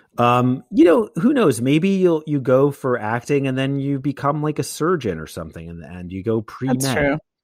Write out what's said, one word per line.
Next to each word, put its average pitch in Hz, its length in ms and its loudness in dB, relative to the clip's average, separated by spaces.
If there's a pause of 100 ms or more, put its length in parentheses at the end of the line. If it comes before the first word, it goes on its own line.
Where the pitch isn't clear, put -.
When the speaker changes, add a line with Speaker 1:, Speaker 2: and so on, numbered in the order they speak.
(160)
Speaker 1:
Um, 123 560 2
you 262 120 6
know, 277 320 4
who 214 160 2
knows? 160 280 2
Maybe 156 300 2
you'll, 180 360 2
you 147 140 -2
go 131 300 4
for 131 280 -2
acting 120 500 -2
and 131 100 -4
then 135 200 -2
you 139 220 -2
become, 143 420 -2
like, 151 160 -4
a 143 60 -2
surgeon 135 540 -2
or 78 100 -10
something 82 400 -14
in 85 100 -14
the 78 100 -16
end. 90 240 -14
You 95 120 -8
go 113 180 0
pre-med. 127 380 -4
Speaker 2:
That's 135 140 -2
true. 143 240 0 (260)